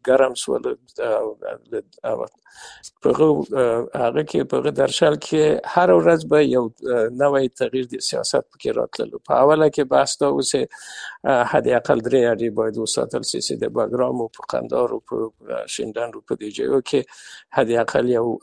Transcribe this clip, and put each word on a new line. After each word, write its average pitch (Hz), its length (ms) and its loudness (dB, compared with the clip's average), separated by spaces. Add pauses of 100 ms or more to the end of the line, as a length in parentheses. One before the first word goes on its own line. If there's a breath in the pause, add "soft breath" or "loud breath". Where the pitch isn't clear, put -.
ګرم 131 260 4
سول، 123 420 -4 (220)
او، 110 380 -2 (680)
او 120 220 -4 (760 loud breath)
په 143 80 2
هغه، 156 160 2
ا، 143 380 0 (300)
هغه 127 280 -2
کې، 147 200 -2
په 139 140 -2
هغه 135 140 0
درشل 139 440 2
کې 151 500 0
هره 180 340 4
ورځ 165 280 4
به 151 140 4
یو، 127 260 2
ا، 117 460 -2
نوی 135 360 2
تغییر 127 360 -2
د 120 140 -10
سیاست - 520 -2
پکې - 260 -6
راتللو. 113 420 -6
په - 160 -2
اوله 151 340 6
کې 147 120 -2
بحث 135 400 2
دا 143 80 2
و 139 120 0
چې، 131 260 0 (580 loud breath)
ا، 131 260 4
حد 120 180 2
اقل 123 320 2
درې 120 200 2 (120)
اډې 117 180 -2
باید 110 280 -4
وساتل 113 440 -4
سي، - 180 -6
چې - 200 -4
د - 40 -2
بګرام 120 560 -2
او 113 80 -4
په - 200 -18
قندهار 123 420 -2
او 113 80 -6
په، - 180 -10
ا، 113 500 -8
شینډنډ 117 480 -8
او 110 60 -14
په - 140 -6
دې 107 220 -10
ځایو 131 240 0
کې 131 220 -2 (500 loud breath)
حد 123 180 2
اقل 117 380 0
یو، 117 340 0